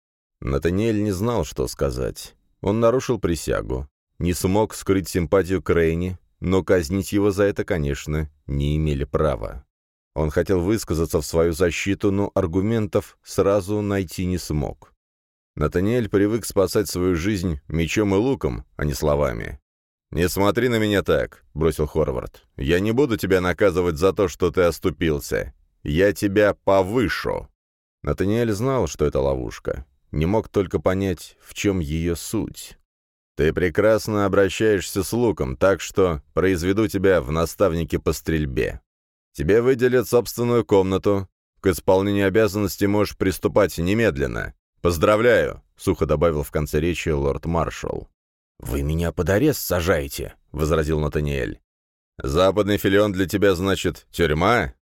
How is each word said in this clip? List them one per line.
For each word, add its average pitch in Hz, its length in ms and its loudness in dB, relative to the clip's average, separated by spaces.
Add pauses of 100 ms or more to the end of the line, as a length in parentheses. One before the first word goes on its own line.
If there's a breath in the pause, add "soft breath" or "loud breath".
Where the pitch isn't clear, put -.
(420)
Натаниэль 92 600 0
не 104 120 0
знал, 101 320 -2
что 64 240 -6
сказать. 64 640 -6 (260)
Он 104 180 0
нарушил 117 400 2
присягу. 64 680 -4 (320)
Не 85 140 0
смог 98 420 0
скрыть 95 320 0
симпатию 90 540 0
к - 120 0
Рейне, 85 460 0 (200)
но 90 240 0
казнить 92 500 0
его 101 180 2
за 101 120 2
это, 101 200 0
конечно, 76 640 -4 (180)
не 71 280 -2
имели 73 300 -2
права. 60 600 -4 (480)
Он 76 160 -2
хотел 95 300 0
высказаться 85 640 -2
в - 40 -8
свою 82 280 0
защиту, 95 580 0
но 101 240 -2
аргументов 98 880 -2
сразу 101 580 0
найти 98 440 -2
не 90 120 -2
смог. 73 560 -6 (640)
Натаниэль 98 540 0
привык 104 360 2
спасать 98 440 0
свою 90 260 0
жизнь 87 520 -2
мечом 95 460 0
и 95 40 4
луком, 101 480 -2 (100)
а 76 100 -4
не 71 80 -2
словами. 67 640 -2 (520)
«Не 87 160 0
смотри 101 420 2
на 113 100 0
меня 104 240 2
так», — 71 500 -2
бросил 78 320 0
Хорвард. 69 640 -4 (100)
«Я 80 220 2
не 104 120 0
буду 120 240 2
тебя 92 260 2
наказывать 87 560 2
за 92 140 2
то, 92 160 2
что 85 240 -2
ты 92 100 2
оступился. 80 920 -2 (300)
Я 92 300 2
тебя 101 420 2
повышу». 95 920 0 (540)
Натаниэль 104 500 0
знал, 113 360 -2
что - 180 -2
это 69 140 0
ловушка. 65 640 -4 (260)
Не 76 140 0
мог 101 240 -2
только 95 300 0
понять, 95 600 -2
в - 140 -20
чем 95 260 -2
ее 82 360 -2
суть. - 640 -8 (580)
«Ты 78 180 2
прекрасно 101 720 2
обращаешься 98 800 2
с - 100 -6
луком, 85 420 0
так 95 260 2
что 87 420 0 (100)
произведу 95 540 2
тебя 92 340 2
в 64 100 -6
наставнике 82 680 0
по 85 120 -2
стрельбе. 67 720 -4 (520)
Тебе 92 280 4
выделят 123 480 2
собственную 120 560 2
комнату. 95 640 2 (320)
К 95 60 2
исполнению 98 600 2
обязанностей 101 600 2
можешь 101 300 0
приступать 95 600 0
немедленно. 82 800 -2 (260)
Поздравляю», — 92 800 2 (160)
сухо - 280 -2
добавил 76 380 0
в - 80 -12
конце 76 280 -2
речи 85 300 -2
лорд-маршал. 71 1000 -4 (500)
«Вы 67 220 -6
меня 80 300 -2
под 87 180 -4
арест 123 320 2
сажаете», — 82 720 -2 (160)
возразил 78 480 0
Натаниэль. 71 640 -4 (560)
«Западный 95 600 2
Филион 101 360 2
для 92 120 0
тебя, 98 300 2
значит, 92 560 -2
тюрьма? 85 600 0 (240)